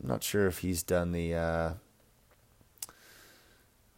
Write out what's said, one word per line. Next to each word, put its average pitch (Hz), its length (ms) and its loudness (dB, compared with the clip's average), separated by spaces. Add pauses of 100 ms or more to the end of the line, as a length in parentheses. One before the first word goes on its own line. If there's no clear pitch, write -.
I'm - 80 -6
not 60 140 -2
sure 101 240 2
if 90 120 0
he's 90 240 -2
done 87 280 2
the, 85 220 0
uh, 82 400 0 (2250)